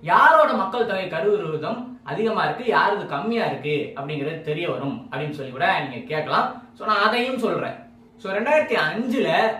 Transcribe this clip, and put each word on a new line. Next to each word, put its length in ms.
யாரோட 520
மக்கள் 320
தொகை 220
கருவுறு 380
விகிதம் 580
அதிகமா 400
இருக்கு, 320
யாருது 300
கம்மியா 400
இருக்கு 500
அப்படிங்கிறது 460
தெரிய 280
வரும்" 420
அப்படின்னு 200
சொல்லி 200
கூட 280
நீங்க 360
கேட்கலாம். 460
So, 100
நான் 160
அதையும் 340
சொல்றேன். 380
So, 160
ரெண்டாயிரத்தி 440
அஞ்சுல 380